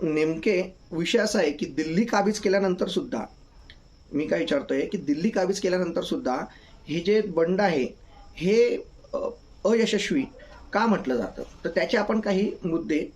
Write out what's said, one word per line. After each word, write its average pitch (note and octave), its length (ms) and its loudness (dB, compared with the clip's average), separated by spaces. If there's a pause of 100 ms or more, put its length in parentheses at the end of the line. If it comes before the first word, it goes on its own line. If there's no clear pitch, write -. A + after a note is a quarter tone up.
नेमके D#3+ 760 0 (160)
विषय E3+ 280 0
असा G#3 200 0
आहे D3+ 120 2
की D3 140 -4
दिल्ली D#3+ 400 -2
काबीज G#3 340 0
केल्यानंतर F#3+ 480 0
सुद्धा, - 380 -4 (880)
मी D3 140 -2
काय E3+ 120 0
विचारतोय C#3 420 0
की - 160 -4
दिल्ली D3+ 320 0
काबीज F#3+ 300 0
केल्यानंतर F3+ 420 0
सुद्धा C3 360 -4 (500)
हे D3+ 120 -2
जे G#3 220 2
बंड F3+ 400 2
आहे D#3+ 260 4 (480)
हे, A3 420 4 (360)
अ, - 40 -2 (480)
अयशस्वी G#3 580 2 (500)
का G#3+ 120 2
म्हटलं E3 300 2
जातं, G2+ 280 -4 (200)
तर - 60 -2
त्याचे - 280 0
आपण A3 220 0
काही G3+ 320 0 (140)
मुद्दे D#3+ 500 -2